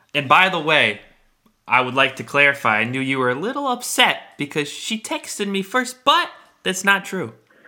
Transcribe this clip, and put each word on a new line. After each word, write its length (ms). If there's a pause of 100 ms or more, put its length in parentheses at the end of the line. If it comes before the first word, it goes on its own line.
(140)
And 140
by 220
the 100
way, 400 (680)
I 140
would 140
like 220
to 60
clarify, 580
I 40
knew 160
you 180
were 120
a 40
little 320
upset 520 (180)
because 320
she 320
texted 480
me 140
first, 420
but 240 (360)
that's 200
not 220
true. 260 (360)